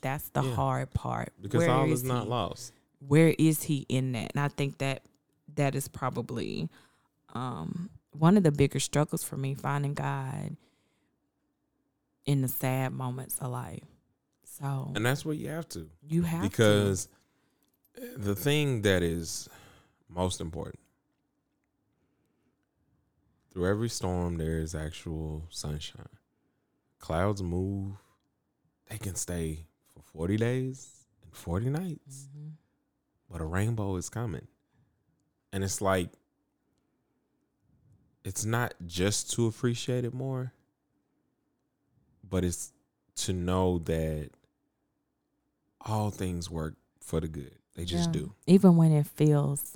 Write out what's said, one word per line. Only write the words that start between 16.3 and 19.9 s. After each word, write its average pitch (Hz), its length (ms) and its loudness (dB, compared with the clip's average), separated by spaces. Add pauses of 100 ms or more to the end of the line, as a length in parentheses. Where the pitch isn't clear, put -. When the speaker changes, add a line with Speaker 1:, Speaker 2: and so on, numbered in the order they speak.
Speaker 1:
to. 101 60 0
Speaker 2:
Because 101 600 4 (1080)
the 101 180 0
thing 139 480 0
that 95 220 6
is 85 440 -4 (600)